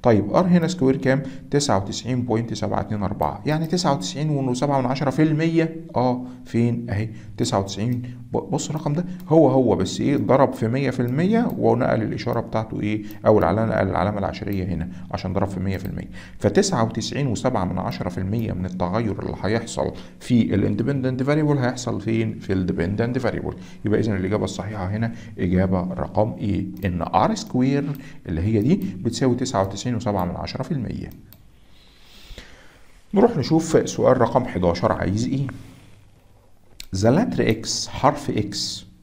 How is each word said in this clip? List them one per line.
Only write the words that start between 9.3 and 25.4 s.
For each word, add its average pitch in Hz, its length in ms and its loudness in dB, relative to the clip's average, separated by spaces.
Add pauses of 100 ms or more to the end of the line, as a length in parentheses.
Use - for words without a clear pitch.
هو، 127 260 6
بس - 260 -2
ايه؟ 135 160 2
ضرب 127 360 4
في - 140 -2
مية 131 220 0
في - 100 -4
المية 175 580 2
ونقل 120 460 2
الاشاره - 360 -2
بتاعته - 420 -4
ايه؟ 107 220 -2 (220)
او 110 140 8
العلامه، 104 360 2
نقل 98 140 2
العلامه 95 300 0
العشريه 92 460 -4
هنا 82 240 -4 (220)
عشان - 220 -4
ضرب 95 140 0
في 180 120 -6
مية 92 180 -2
في 95 80 -8
المية. - 240 -6 (280)
فتسعة 120 460 2
وتسعين 113 440 -2
وسبعة 117 380 0
من 90 120 -4
عشرة 92 320 -4
في 90 80 -8
المية 101 360 -2
من 90 120 -4
التغير 92 540 -2
اللي - 240 -6
هيحصل 107 500 -2 (260)
في 113 360 2
الاندبندنت 123 680 0
فاريبل 147 340 2
هيحصل 120 440 -2
فين؟ 113 380 -2
في - 140 -4
الديبندنت 92 640 0
فاريبل. 117 360 -2 (320)
يبقى 104 140 2
اذا 110 160 0
الاجابه 95 280 0
الصحيحه 101 420 -6
هنا 110 260 -2 (280)
اجابه 90 540 0